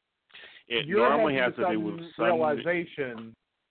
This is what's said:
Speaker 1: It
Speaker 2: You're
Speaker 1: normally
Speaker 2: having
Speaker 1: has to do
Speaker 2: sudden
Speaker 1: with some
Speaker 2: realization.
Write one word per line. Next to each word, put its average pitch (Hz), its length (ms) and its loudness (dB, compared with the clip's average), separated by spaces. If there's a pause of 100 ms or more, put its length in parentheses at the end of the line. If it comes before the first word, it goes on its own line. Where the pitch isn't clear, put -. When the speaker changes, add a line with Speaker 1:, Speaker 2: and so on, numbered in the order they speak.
(680)
Speaker 1:
It 117 180 -2
Speaker 2:
You're 196 220 4
Speaker 1:
normally 147 280 4
Speaker 2:
having 131 80 2
Speaker 1:
has 120 120 0
to 120 60 -4
do 110 180 0
Speaker 2:
sudden 107 40 -2
Speaker 1:
with - 320 -8
some 117 100 0
Speaker 2:
realization. 151 1080 -2 (360)